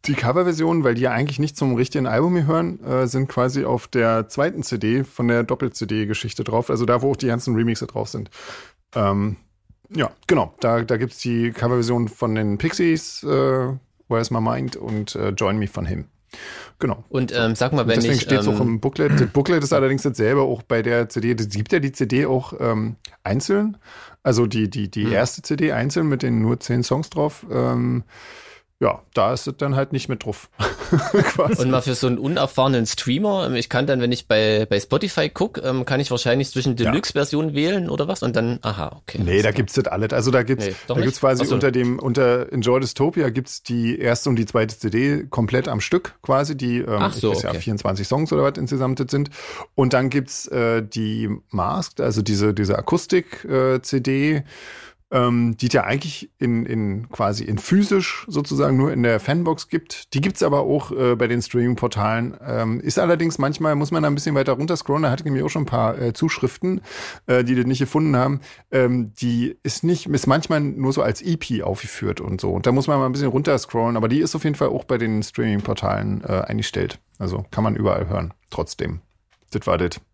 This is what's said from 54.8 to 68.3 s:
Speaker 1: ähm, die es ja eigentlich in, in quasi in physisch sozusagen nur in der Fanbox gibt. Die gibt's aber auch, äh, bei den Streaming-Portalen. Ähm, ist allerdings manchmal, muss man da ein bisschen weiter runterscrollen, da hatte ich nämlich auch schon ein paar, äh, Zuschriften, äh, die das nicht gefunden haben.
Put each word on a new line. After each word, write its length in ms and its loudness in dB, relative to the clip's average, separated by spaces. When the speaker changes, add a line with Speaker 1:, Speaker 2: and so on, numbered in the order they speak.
Speaker 1:
ähm, 480 2
die 100 0
es 40 2
ja 120 4
eigentlich 540 -4
in, 280 0
in 420 -2
quasi 360 -2
in 140 -2
physisch 680 2
sozusagen 500 0
nur 160 2
in 120 0
der 160 4
Fanbox 480 -2
gibt. 440 -6
Die 80 0
gibt's 220 0
aber 180 2
auch, 300 0
äh, 240 2
bei 140 0
den 120 0
Streaming-Portalen. 1040 0
Ähm, 360 -2
ist 180 -2
allerdings 400 2
manchmal, 380 0
muss 160 0
man 100 0
da 60 2
ein 80 2
bisschen 180 -2
weiter 200 2
runterscrollen, 500 0
da 60 2
hatte 100 0
ich 60 -12
nämlich 180 0
auch 60 -2
schon 120 -2
ein 40 -2
paar, 340 0
äh, 140 0
Zuschriften, 680 -2
äh, 180 4
die 100 2
das 120 2
nicht 120 0
gefunden 380 2
haben. 240 2